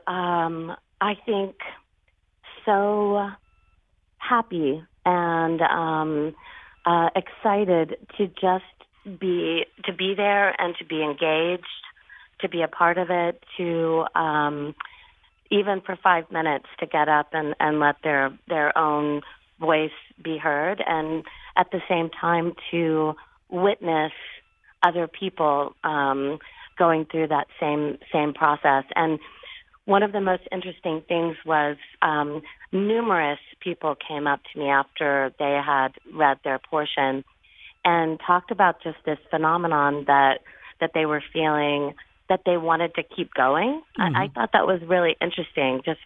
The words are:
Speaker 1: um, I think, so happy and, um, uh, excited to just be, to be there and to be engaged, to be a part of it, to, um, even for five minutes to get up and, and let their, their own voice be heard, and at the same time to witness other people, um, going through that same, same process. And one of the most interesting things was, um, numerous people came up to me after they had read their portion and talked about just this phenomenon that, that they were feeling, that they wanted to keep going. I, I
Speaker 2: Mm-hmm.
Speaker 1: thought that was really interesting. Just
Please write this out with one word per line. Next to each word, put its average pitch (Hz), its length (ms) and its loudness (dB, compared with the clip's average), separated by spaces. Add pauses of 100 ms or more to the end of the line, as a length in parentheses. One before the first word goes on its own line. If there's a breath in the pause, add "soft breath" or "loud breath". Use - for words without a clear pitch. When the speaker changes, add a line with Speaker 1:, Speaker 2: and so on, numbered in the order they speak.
Speaker 1:
um, 170 680 -2 (260)
I 202 140 0 (100)
think, 196 300 -2 (1080)
so 202 640 2 (880)
happy 165 680 0 (220)
and, 165 540 2
um, 156 760 0 (500 loud breath)
uh, 170 300 4
excited 180 800 0 (200)
to 202 100 0
just - 920 -4
be, 170 460 -2 (200)
to 190 80 -6
be 190 200 -4
there 202 360 2 (120)
and 175 160 -2
to 175 80 -12
be 156 160 -4
engaged, 160 640 0 (760 loud breath)
to 196 80 -4
be 170 120 -2
a 160 60 0
part 170 320 2
of 175 100 -2
it, 175 340 0 (140)
to, 165 560 0
um, 151 640 0 (760 loud breath)
even 202 320 0
for 185 220 -8
five 170 280 2
minutes 160 360 -2 (120)
to 165 60 -4
get 151 240 0
up 147 240 2
and, 151 260 -4
and 151 200 2
let 147 240 4
their, 139 280 0 (160)
their 151 300 0
own 147 440 0 (380 loud breath)
voice 156 300 2 (340)
be 160 140 -6
heard, 156 480 -2
and 160 400 -2 (300 loud breath)
at 180 160 0
the 180 180 -4
same 170 220 -2
time 170 420 -2 (160)
to 156 460 -2 (340 loud breath)
witness 175 640 -2 (680 soft breath)
other 170 240 2
people, 151 760 -2
um, 143 540 0 (460 loud breath)
going 160 280 4
through 160 160 0
that 147 200 0 (120)
same, 147 380 -2 (140)
same 147 220 0
process. 147 500 2 (120)
And 160 240 0 (680 loud breath)
one 196 180 4
of 208 80 -2
the 202 100 -2 (100)
most 185 200 -2
interesting 180 560 -6
things 170 280 -2 (100)
was, 151 300 0 (260)
um, 151 400 0 (300 loud breath)
numerous 196 680 0 (200)
people 160 360 -4 (120)
came 147 260 -6
up 139 60 -2 (140)
to 151 60 -12
me 143 100 -2
after 139 720 0
they 143 140 0 (200)
had 131 160 2 (240)
read 143 300 2
their 135 160 -2 (140)
portion 139 500 -2 (600 loud breath)
and 165 420 2
talked 180 260 2
about 180 320 4
just 160 220 -8
this 151 120 -2 (120)
phenomenon 156 800 2
that, 139 280 6 (440 loud breath)
that 165 140 0
they 160 120 0
were 151 180 -2 (100)
feeling, 147 600 0 (360 loud breath)
that 185 160 2
they 175 120 2
wanted 165 380 0
to 165 80 -4 (120)
keep 175 180 -6
going. 180 480 2 (160)
I, - 60 0
I 180 60 2
Speaker 2:
Mm-hmm. 151 240 -2
Speaker 1:
thought - 200 -2
that 214 140 4
was 190 200 0
really 175 320 2
interesting. 143 640 -2
Just 156 220 -4